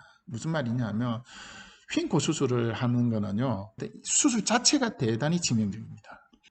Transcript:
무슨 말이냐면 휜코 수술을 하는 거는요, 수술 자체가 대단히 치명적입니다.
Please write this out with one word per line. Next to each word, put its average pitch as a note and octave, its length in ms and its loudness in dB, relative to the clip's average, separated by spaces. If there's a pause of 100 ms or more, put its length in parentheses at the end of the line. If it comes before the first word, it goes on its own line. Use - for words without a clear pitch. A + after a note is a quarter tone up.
(260)
무슨 C3+ 260 -6
말이냐면 A#2+ 680 -2 (720)
휜코 D4+ 280 2
수술을 B2 540 2
하는 A#2+ 360 2
거는요, G#2 640 -2 (300)
수술 A3+ 420 2
자체가 A#3+ 520 2
대단히 C#3 440 2
치명적입니다. A2 880 -4 (220)